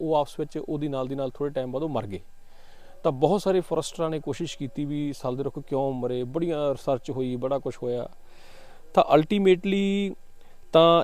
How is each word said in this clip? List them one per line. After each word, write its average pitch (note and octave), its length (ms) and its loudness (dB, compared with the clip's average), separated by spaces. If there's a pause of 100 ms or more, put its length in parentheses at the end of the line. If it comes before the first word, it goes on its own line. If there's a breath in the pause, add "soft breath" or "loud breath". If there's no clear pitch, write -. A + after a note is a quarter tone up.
ਉਹ D#3 140 2
ਆਪਸ D3 240 0
ਵਿੱਚ D3+ 180 -4
ਉਹਦੀ D3+ 300 -2
ਨਾਲ C3 200 -2
ਦੀ C3+ 80 -4
ਨਾਲ C3+ 180 -2
ਥੋੜ੍ਹੇ C#3+ 200 -4
ਟਾਈਮ B2+ 180 -2
ਬਾਅਦ C3+ 120 -2
ਉਹ D#3+ 60 -2
ਮਰ A2+ 180 -2
ਗਏ। F#2+ 120 -6 (840 soft breath)
ਤਾਂ D#3+ 80 4
ਬਹੁਤ D3+ 300 4
ਸਾਰੇ F#3+ 180 4
ਫੋਰੈਸਟਰਾਂ E3 500 -2
ਨੇ D#3+ 100 -2
ਕੋਸ਼ਿਸ਼ D3+ 380 -4
ਕੀਤੀ D3 280 -4
ਵੀ D3 280 -2
ਸਲ B2+ 220 -4
ਦੇ C3+ 80 -2
ਰੁੱਖ C#3 160 -6
ਕਿਉਂ C#3 340 0
ਮਰੇ, B2 300 -2
ਬੜੀਆਂ D3 480 0
ਰਿਸਰਚ C3+ 400 -2
ਹੋਈ, B2+ 240 -2
ਬੜਾ C3 240 0
ਕੁਛ B2 240 -6
ਹੋਇਆ। A#2+ 260 -2 (840 soft breath)
ਤਾਂ - 100 8 (120)
ਅਲਟੀਮੇਟਲੀ G3 1000 2 (580 soft breath)
ਤਾਂ E3 300 8